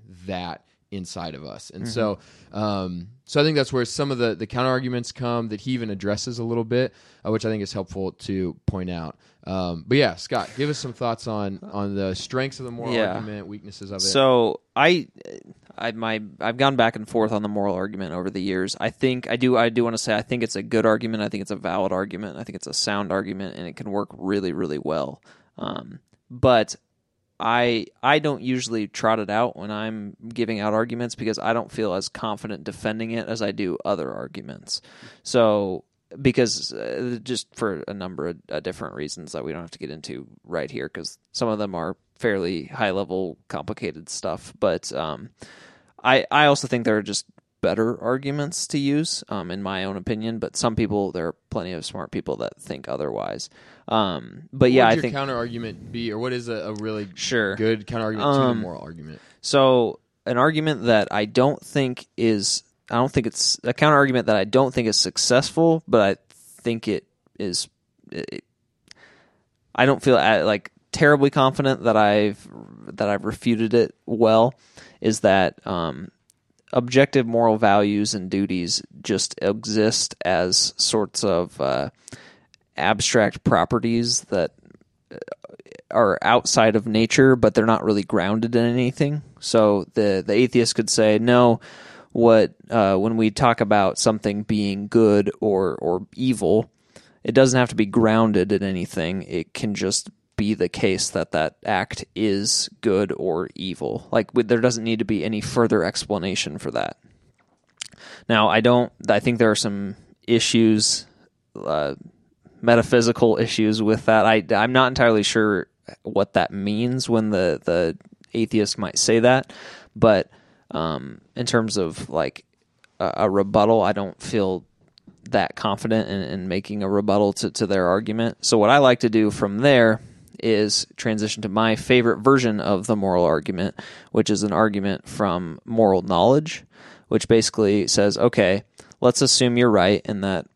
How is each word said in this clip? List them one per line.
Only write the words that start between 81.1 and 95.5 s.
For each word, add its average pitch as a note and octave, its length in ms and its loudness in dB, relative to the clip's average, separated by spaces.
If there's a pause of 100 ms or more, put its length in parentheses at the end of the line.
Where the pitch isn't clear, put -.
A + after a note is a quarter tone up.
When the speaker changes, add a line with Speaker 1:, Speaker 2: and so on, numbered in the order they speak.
Speaker 2:
of, F2+ 360 -2
uh, C2+ 300 -2 (880)
abstract G#2 680 0
properties A#2 840 0
that, F2+ 220 0 (600)
uh, - 60 -16 (760)
are G#2 320 4
outside A2 520 4
of A2 120 0
nature, A2+ 480 6
but A2+ 180 4
they're A2 140 4
not A2+ 160 2
really G2+ 200 2
grounded A2 520 0
in A#2 100 4
anything. B2+ 560 -2 (180)
So G#2 540 2
the, G2+ 320 2
the G#2 80 0
atheist A#2+ 400 4
could A2 160 -2
say, G#2+ 300 4
"No, A#2+ 400 6 (520)
what, A2+ 420 6 (180)
uh, G2 240 4
when A2 220 0
we A2 120 2
talk A#2 320 2
about G2+ 380 2
something G#2+ 420 0
being G2+ 460 -2
good G#2 420 4 (100)
or, F#2+ 360 0